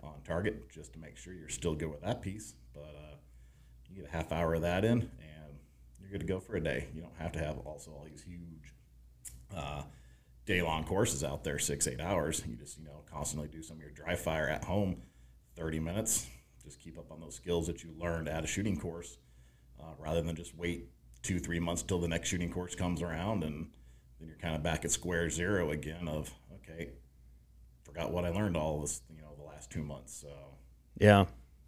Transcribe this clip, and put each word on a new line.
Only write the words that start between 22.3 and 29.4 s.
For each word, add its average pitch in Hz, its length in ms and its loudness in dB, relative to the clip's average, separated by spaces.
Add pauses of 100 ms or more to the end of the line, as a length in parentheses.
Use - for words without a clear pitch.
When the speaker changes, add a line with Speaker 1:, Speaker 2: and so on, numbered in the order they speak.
Speaker 1:
course 90 240 -4
comes 87 260 2
around, 87 420 0
and 78 240 -4 (520)
then 80 80 -12
you're 78 100 -14
kinda 82 220 0
back 80 260 2
at - 60 0
square 85 380 2
zero 87 420 4
again 78 360 -2
of, 76 240 -2 (240)
"Okay, 82 340 -10 (920)
forgot - 280 -2
what 90 140 2
I 87 40 2
learned 90 280 2
all 78 240 2
this, - 280 -4
you 80 120 -16
know, 76 160 -16
the 73 60 -14